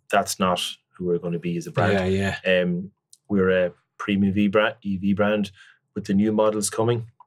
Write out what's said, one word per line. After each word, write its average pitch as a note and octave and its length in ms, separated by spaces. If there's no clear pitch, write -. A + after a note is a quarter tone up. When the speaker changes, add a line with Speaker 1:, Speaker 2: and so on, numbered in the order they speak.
Speaker 1:
That's G2 280
not F#2 220
who F2+ 100
we're F2 120
gonna E2+ 220
be E2+ 160
as E2 100
a E2 60
brand. F#2+ 400
Speaker 2:
Yeah, F#2+ 320
yeah. F#2 180
Speaker 1:
Um, F2+ 280
we're F#2 380
a F2 60
premium G2 360
V G#2 140
brand, G#2+ 340
E G2 140
V G2 160
brand G#2 380
with G2 120
the G2+ 80
new G#2+ 180
models G#2+ 380
coming. A#2 360